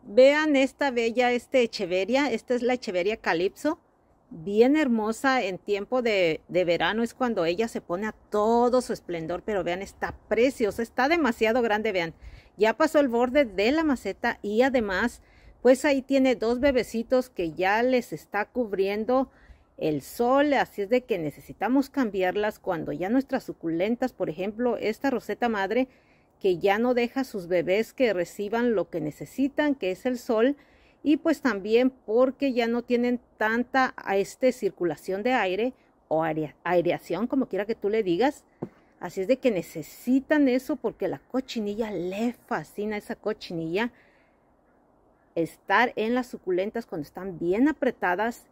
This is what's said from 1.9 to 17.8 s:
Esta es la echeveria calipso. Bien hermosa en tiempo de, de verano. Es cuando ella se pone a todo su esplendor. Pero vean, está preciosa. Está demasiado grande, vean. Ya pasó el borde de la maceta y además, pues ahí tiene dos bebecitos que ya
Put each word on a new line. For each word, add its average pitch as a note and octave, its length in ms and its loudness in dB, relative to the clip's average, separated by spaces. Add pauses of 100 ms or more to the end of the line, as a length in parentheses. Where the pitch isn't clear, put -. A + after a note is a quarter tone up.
Esta A3+ 220 -4
es B3 80 -2
la B3 100 0
echeveria G#3 460 -2
calipso. G3+ 600 -2 (520)
Bien G#3 460 4
hermosa A#3+ 680 0
en F#3 140 -4
tiempo G#3 440 -2
de, F#3+ 460 2
de F3+ 160 2
verano. F3 400 0
Es A3+ 100 -8
cuando A3+ 300 -2
ella F3+ 240 0
se A3+ 120 -8
pone G3 280 -6
a G#3 40 -8
todo A#3 680 2
su A#3+ 120 -6
esplendor. E3+ 520 -8
Pero G#3 180 -2
vean, F3 180 -4
está F#3+ 360 -8 (100)
preciosa. A3+ 560 0
Está B3 260 -2
demasiado A#3+ 540 2
grande, G#3+ 300 0
vean. E3+ 220 -2 (420)
Ya G#3+ 200 2
pasó D#4 220 2
el C#4+ 80 4
borde B3 380 2
de G3+ 260 0
la D#4+ 140 2
maceta A#3+ 580 -2
y G#3+ 200 0
además, A#3 600 0 (400)
pues B3+ 220 6
ahí C#4 180 2
tiene C4 320 2
dos A3 240 -2
bebecitos B3 720 0
que E3 220 -6
ya F#3 320 0